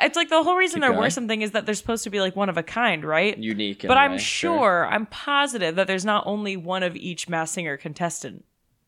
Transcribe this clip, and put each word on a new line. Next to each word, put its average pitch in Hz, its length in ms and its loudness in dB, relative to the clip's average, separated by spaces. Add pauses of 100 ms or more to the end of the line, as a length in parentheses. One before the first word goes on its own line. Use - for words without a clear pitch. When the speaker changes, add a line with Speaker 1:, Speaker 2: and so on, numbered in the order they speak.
Speaker 1:
it's 311 160 2
like 339 100 2
the 320 160 4
whole 359 140 2
reason 330 220 2
Speaker 2:
Keep - 20 0
Speaker 1:
they're 277 80 4
Speaker 2:
going. - 140 2
Speaker 1:
worth - 100 2
something 220 280 -2
is 214 100 -2
that 220 140 -2
they're 214 80 0
supposed 226 300 -4
to 214 60 -6
be, 196 100 -2
like, 185 160 0
one 196 140 0
of 165 80 -2
a 165 60 -2
kind, 185 420 0
right? 165 320 2
Speaker 2:
Unique 107 480 -4
in - 20 -2
Speaker 1:
But 254 100 6
Speaker 2:
a 277 40 8
Speaker 1:
I'm 277 100 4
Speaker 2:
way, 277 60 -4
sure. 330 400 0
Speaker 1:
sure, 180 300 4
I'm 214 180 0
positive 240 720 0
that 190 100 2
there's 190 180 -2
not 208 220 2
only 202 300 -4
one 180 260 -2
of 180 140 -2
each 175 320 -8
Masked 160 260 -2
Singer 156 220 -4
contestant, 160 640 -6 (440)